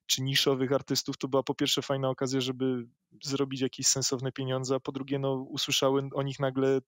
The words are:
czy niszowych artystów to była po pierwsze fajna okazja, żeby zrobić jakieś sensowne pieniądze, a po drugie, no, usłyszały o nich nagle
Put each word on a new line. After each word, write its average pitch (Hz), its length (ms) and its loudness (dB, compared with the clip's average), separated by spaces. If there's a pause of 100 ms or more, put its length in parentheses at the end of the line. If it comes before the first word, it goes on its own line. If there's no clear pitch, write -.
czy - 120 0
niszowych 135 500 2
artystów 135 460 -2
to 139 100 -6
była 131 160 2
po 143 120 -2
pierwsze 143 260 0
fajna 135 280 0
okazja, 131 320 0
żeby 127 440 0 (380)
zrobić 135 380 -2
jakieś 131 260 0
sensowne 131 440 0
pieniądze, 131 440 -2
a 131 40 0
po - 120 -8
drugie, 139 280 -4
no, 135 140 0
usłyszały 135 800 0
o 139 100 0
nich 139 160 -4
nagle 135 480 2